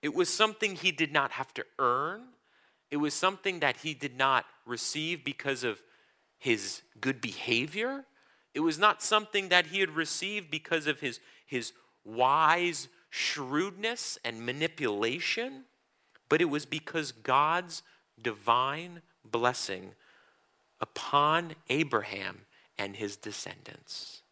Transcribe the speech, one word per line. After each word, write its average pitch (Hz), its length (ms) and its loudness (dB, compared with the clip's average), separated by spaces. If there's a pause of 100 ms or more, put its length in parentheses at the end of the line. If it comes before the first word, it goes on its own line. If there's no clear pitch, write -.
It 156 140 -4
was 175 140 2
something 214 480 2
he 180 160 0
did 147 200 0
not 139 200 2
have - 220 -6
to - 100 -6 (160)
earn. 143 420 2 (640)
It 147 100 -2
was 147 160 0
something 190 460 0
that 139 180 2
he 156 160 -6
did 127 220 -8
not 135 280 4 (200)
receive 151 600 -4
because 135 400 -4
of 110 180 -2 (560)
his 104 440 -2 (180)
good 131 200 -2
behavior. 156 840 -2 (500)
It 143 60 -2
was 151 180 2
not 208 240 6
something - 460 2
that 175 180 6
he 185 140 -4
had 180 100 2
received 165 600 -4
because 156 340 -2
of 156 140 0
his, 123 180 -4 (280)
his 123 260 -4 (320)
wise 147 840 4 (220)
shrewdness 185 1120 -2
and 117 220 -6
manipulation, 151 1160 -2 (640)
but 160 120 4
it 170 100 4
was 147 140 -2
because 156 460 -6
God's 151 720 2 (400)
divine 127 800 0 (220)
blessing 107 680 -2 (840)
upon 156 760 0 (140)
Abraham 104 720 -2 (360)
and 98 160 -4
his 101 220 -6
descendants. - 1160 -14